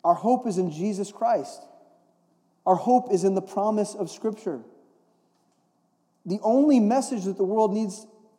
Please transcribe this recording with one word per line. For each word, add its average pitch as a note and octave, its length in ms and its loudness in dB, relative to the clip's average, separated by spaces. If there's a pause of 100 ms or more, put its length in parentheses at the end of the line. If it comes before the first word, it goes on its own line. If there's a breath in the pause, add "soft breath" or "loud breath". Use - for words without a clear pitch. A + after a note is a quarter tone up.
Our E4+ 100 4
hope A#3 320 0
is F3+ 120 -2
in F3+ 120 -2
Jesus G3 400 -6
Christ. A3+ 520 -4 (1040)
Our F#3 100 4
hope B3 360 0
is F#3 120 0
in G3 100 2
the F#3+ 80 -2
promise G#3 520 -4
of F#3+ 160 -8
Scripture. F#3+ 500 -8 (1700)
The F#3+ 160 -4
only C4 380 6
message A#3 440 0
that F#3+ 140 -4
the G3 60 2
world G#3 280 2
needs G#3+ 340 -6 (320)